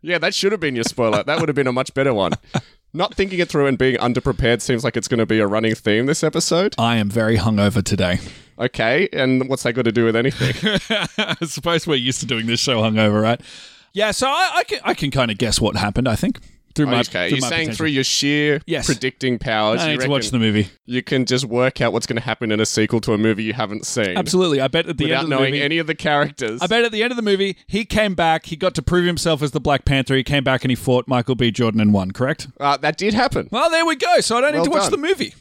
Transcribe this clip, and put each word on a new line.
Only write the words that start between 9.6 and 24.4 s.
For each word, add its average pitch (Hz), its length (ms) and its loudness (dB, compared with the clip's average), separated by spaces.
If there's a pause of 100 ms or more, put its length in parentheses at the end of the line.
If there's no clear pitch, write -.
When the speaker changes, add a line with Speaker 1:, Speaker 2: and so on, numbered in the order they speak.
Speaker 1:
that 120 100 0
got 117 140 0
to 117 60 2
do 113 120 4
with 113 100 4
anything? 123 400 0 (300)
Speaker 2:
<laughs> 202 240 -2 (100)
I - 160 -2 (120)
suppose 160 400 -2
we're 160 80 2
used 127 260 -2
to - 60 -8
doing 113 200 -2
this 117 140 0
show 117 220 2
hungover, 107 400 4
right? 113 180 2 (540)
Yeah, 208 160 4
so 254 180 0
I, 330 280 2
I 440 80 2
can, - 200 -6
I 349 100 0
can 143 160 -4
kinda 123 240 0
guess 107 260 0
what 107 160 0
happened, 113 320 0
I 113 80 0
think. - 240 -2 (360)
Through 151 100 2
my, 120 140 2
Speaker 1:
Okay, 90 280 -2
Speaker 2:
through 139 100 0
Speaker 1:
you're - 20 0
Speaker 2:
my 127 80 0
Speaker 1:
saying 165 140 -2
Speaker 2:
potential. 120 160 -4
Speaker 1:
through 160 100 0
your 143 160 0
sheer 147 600 0
Speaker 2:
Yes. 151 220 -4
Speaker 1:
predicting 127 540 -2
powers, 110 400 0
Speaker 2:
I 165 100 -2
Speaker 1:
you 151 60 -2
Speaker 2:
need 127 80 -2
to 131 60 -2
watch 131 160 -2
Speaker 1:
reckon 120 140 -2
Speaker 2:
the 110 60 2
movie. 104 220 2 (180)
Speaker 1:
you 123 160 -4
can 131 220 0
just 127 220 0
work 123 340 0
out 117 120 2
what's 110 140 -2
gonna 117 140 -4
happen 113 320 -4
in 107 80 0
a 110 60 2
sequel 110 340 0
to 113 140 -2
a 104 40 0
movie 110 260 2
you 107 100 -4
haven't 107 320 -6
seen 98 300 -2
Speaker 2:
Absolutely. 156 440 0